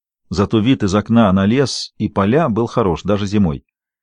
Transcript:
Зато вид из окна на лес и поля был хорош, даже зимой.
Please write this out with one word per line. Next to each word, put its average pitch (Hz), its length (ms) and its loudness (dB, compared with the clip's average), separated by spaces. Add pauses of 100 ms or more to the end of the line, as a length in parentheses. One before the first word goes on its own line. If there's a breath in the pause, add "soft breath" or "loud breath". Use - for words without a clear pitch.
(280)
Зато 101 300 0
вид 120 240 2
из 95 120 -2
окна 104 380 2
на 98 140 2
лес 123 520 -2
и 107 100 -2
поля 120 400 0
был 113 180 -2
хорош, 98 380 -2
даже 104 220 -2
зимой. 92 380 -2 (380)